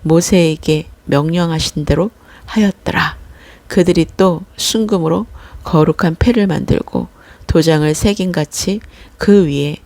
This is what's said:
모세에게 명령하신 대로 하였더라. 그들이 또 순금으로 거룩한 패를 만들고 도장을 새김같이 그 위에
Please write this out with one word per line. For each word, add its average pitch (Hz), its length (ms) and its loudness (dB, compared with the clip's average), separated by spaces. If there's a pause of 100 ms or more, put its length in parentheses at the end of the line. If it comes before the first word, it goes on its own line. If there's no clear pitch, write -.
모세에게 156 840 2 (180)
명령하신 160 800 -2
대로 165 260 0 (340)
하였더라. 185 720 -2 (500)
그들이 175 380 2 (120)
또 180 240 2 (160)
순금으로 202 680 -2 (360)
거룩한 160 540 0
패를 233 300 2
만들고 - 600 -4 (400)
도장을 156 460 2
새김같이 185 880 -2 (380)
그 202 300 4
위에 143 380 -4